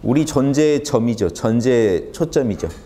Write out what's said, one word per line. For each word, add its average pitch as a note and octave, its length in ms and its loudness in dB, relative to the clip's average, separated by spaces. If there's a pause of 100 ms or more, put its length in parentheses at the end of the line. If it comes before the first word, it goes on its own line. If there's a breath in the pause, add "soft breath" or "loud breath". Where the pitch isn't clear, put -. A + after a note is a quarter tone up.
우리 C#3 220 2
존재의 C#3+ 580 2
점이죠. A2+ 460 0
존재의 A2+ 840 0
초점이죠. C3 560 -2 (180)